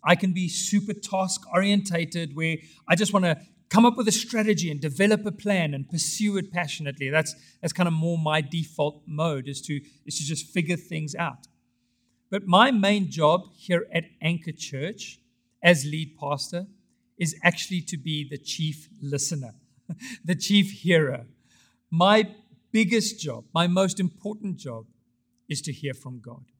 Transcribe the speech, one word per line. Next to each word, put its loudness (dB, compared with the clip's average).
I 6
can 0
be -2
super -2
task-orientated -2
where -2
I 6
just 2
wanna 2
come 8
up 6
with 0
a 4
strategy 0
and -4
develop 2
a -4
plan -2
and -8
pursue -2
it -6
passionately. -6
That's, 0
that's -4
kind 2
of 0
more 0
my 0
default -4
mode -4
is -10
to, -6
is -8
to -6
just -6
figure -2
things -8
out. -8
But -4
my 6
main 2
job 2
here -2
at -2
Anchor -2
Church -10
as 6
lead -6
pastor -6
is -2
actually 2
to -8
be -4
the -12
chief -6
listener, -6
<laughs> -14
the 0
chief 4
hearer. 2
My 4
biggest 2
job, -8
my 2
most 2
important -6
job -12
is -6
to -8
hear -6
from -14
God -20